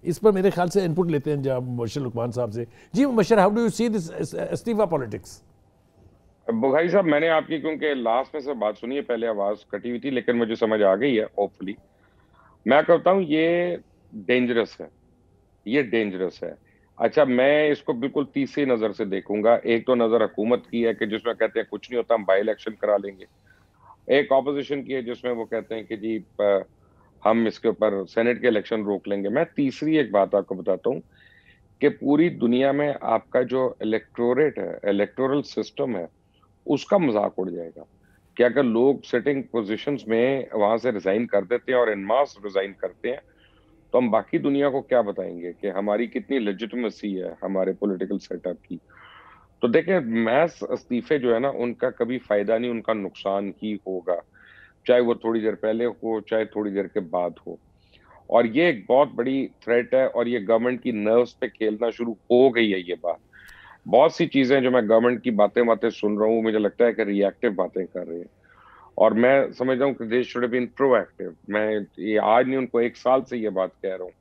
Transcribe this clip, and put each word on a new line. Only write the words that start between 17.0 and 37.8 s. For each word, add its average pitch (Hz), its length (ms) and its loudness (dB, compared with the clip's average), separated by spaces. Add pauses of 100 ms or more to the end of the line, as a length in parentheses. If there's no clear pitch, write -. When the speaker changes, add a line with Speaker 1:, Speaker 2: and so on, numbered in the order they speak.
Speaker 2:
मैं 139 460 2
इसको 147 220 -4
बिल्कुल 131 420 -4
तीसरी 139 320 -2
नज़र 110 260 0
से 110 120 -4
देखूंगा। 104 520 0
एक 113 300 0
तो 131 80 2
नज़र 113 280 2
हुकूमत 113 480 -2
की 117 120 -2
है 113 120 0
कि 107 120 -4
जिसमें 107 300 -4
कहते 110 240 -2
हैं 104 100 -6
कुछ 104 200 -12
नहीं 123 60 -4
होता, 117 180 0
हम 107 100 -2
बाई 95 160 4
इलेक्शन 107 300 -4
करा 104 260 0
लेंगे। 98 300 -8 (920)
एक 139 140 0
अपोजिशन 139 500 -2
की 127 100 -10
है 131 100 -6
जिसमें 120 300 -6
वो 117 120 -6
कहते 110 300 -6
हैं 107 120 -10
कि 110 100 -8
जी, 110 280 -6 (160)
अ, 101 240 2 (600)
हम 113 220 4
इसके 107 220 -2
ऊपर 101 380 0
सेनेट 117 360 0
के 123 60 4
इलेक्शन 110 360 -2
रोक 101 240 -4
लेंगे। 101 200 -2
मैं 143 180 0 (100)
तीसरी 151 400 -2
एक 120 160 0
बात 98 220 2
आपको 98 200 0
बताता 92 360 -2
हूँ 135 120 -4 (800)
कि 143 80 4
पूरी 147 420 2
दुनिया 127 420 2
में 143 300 0
आपका 113 400 0
जो 123 400 -2
इलेक्टोरेट 120 760 0
है, 87 260 -8
इलेक्टोरल 127 580 0
सिस्टम 123 540 -6
है, 85 120 -8 (580)
उसका 147 320 0
मजाक 104 400 0
उड़ 92 120 -4
जाएगा 82 360 -12 (500)